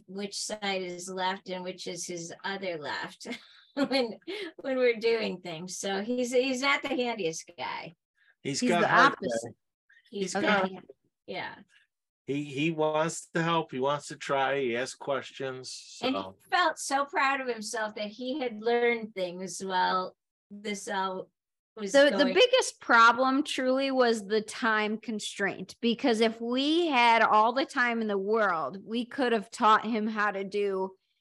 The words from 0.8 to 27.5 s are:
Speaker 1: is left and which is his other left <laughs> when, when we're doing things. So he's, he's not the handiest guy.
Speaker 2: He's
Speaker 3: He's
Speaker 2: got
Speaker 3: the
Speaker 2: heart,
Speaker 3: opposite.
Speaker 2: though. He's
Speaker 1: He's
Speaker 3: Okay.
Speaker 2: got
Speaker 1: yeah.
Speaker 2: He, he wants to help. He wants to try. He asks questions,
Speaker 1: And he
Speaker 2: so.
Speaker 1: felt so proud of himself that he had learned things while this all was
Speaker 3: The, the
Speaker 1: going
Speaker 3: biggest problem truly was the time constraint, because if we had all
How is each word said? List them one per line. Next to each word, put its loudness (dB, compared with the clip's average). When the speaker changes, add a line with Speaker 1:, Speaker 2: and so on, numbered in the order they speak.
Speaker 1:
is -8
left -4
and -8
which -10
is -8
his -10
other -6
left -10
<laughs> -20
when, -2
when -4
we're 2
doing 0
things. -10
So -4
he's, -2
he's 2
not 0
the -6
handiest -4
guy. -10
Speaker 2:
He's -4
Speaker 3:
He's 2
Speaker 2:
got 4
Speaker 3:
the 4
Speaker 2:
heart, 6
Speaker 3:
opposite. -4
Speaker 2:
though. -12
He's -8
Speaker 1:
He's -4
Speaker 3:
Okay. 0
Speaker 2:
got 0
Speaker 1:
yeah. -10
Speaker 2:
He, -4
he -2
wants 0
to 2
help. 0
He -4
wants -2
to -12
try. 0
He 0
asks -4
questions, -8
Speaker 1:
And -2
he -4
Speaker 2:
so. -14
Speaker 1:
felt 2
so -2
proud 0
of -8
himself -6
that -6
he -8
had -6
learned 0
things -8
while 0
this -10
all -4
was -6
Speaker 3:
The, 8
the -
Speaker 1:
going 2
Speaker 3:
biggest 4
problem 6
truly 0
was 4
the 2
time 0
constraint, -6
because 2
if 2
we 0
had 6
all 6